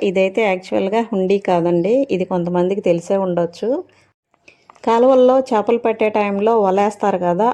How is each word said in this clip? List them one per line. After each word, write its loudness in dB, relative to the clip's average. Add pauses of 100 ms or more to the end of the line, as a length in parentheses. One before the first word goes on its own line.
ఇదైతే 0
యాక్చువల్‌గా -2
హుండీ -2
కాదండి. 0 (160)
ఇది -2
కొంతమందికి -2
తెలిసే 0
ఉండొచ్చు. -2 (1120)
కాలువల్లో 4
చేపలు 0
పట్టే -2
టైంలో 0
వలేస్తారు 0
కదా, 0